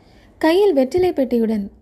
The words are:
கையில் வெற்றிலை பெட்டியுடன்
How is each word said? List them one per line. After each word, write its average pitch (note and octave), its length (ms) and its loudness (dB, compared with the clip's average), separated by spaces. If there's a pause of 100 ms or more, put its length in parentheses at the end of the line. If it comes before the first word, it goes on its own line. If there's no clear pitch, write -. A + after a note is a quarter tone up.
(380)
கையில் F4+ 360 2
வெற்றிலை E4 400 0
பெட்டியுடன் A3+ 560 -2 (120)